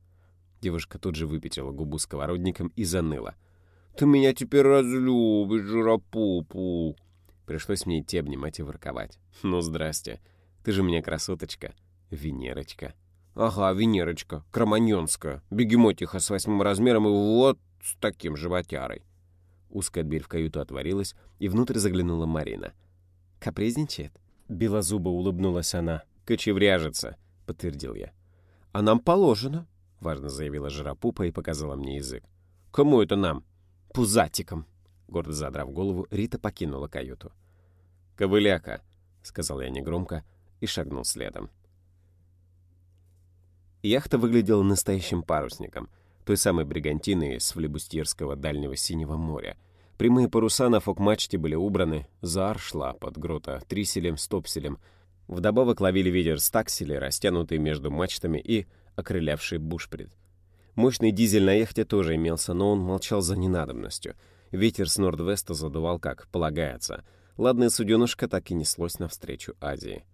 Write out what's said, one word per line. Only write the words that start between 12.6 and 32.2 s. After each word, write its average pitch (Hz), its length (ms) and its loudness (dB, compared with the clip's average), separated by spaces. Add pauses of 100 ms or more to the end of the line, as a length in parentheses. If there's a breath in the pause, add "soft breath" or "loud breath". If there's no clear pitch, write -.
«Ага, 101 380 2
Венерочка, 90 800 0
кроманьонская, 104 1000 2
бегемотиха 107 680 4
с - 120 -2
восьмым 101 320 0
размером 107 440 4
и 104 40 6
вот 110 480 4 (240)
с - 180 -8
таким 87 360 -4
животярой». 76 680 -6 (640)
Узкая 90 320 -4
дверь 78 200 -2
в - 60 -18
каюту 80 320 -2
отворилась, 82 540 -4 (240 soft breath)
и 101 100 -2
внутрь 113 300 2
заглянула 87 480 0
Марина. 55 460 -4 (640)
«Капризничает?» 120 760 -4 (360)
Белозубо 101 640 0
улыбнулась 90 640 0
она. 82 280 -2 (220)
«Кочевряжется», 95 920 0 (300)
подтвердил 71 480 -8
я. 50 180 -12 (600)
«А 101 100 0
нам 110 160 6
положено», 151 680 4 (340)
важно 73 280 -6
заявила 71 420 -8
жиропупа 73 560 -4
и 85 40 -2
показала 76 460 -6
мне 69 200 -6
язык. 64 280 -10 (480)